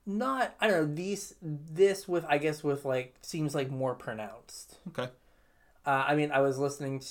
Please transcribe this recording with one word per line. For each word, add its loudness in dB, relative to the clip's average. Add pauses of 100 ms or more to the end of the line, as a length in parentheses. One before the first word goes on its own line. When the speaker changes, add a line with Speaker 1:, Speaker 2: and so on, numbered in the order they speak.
Speaker 1:
not, -2
I 2
don't 4
know, -2
these, -6
this 2
with, 0
I 4
guess, 0
with, 0
like, -2
seems -2
like 0
more -2
pronounced. -12 (120)
Speaker 2:
Okay. -4 (760)
Speaker 1:
Uh, 4
I 4
mean, 2
I 6
was 4
listening -2 (120)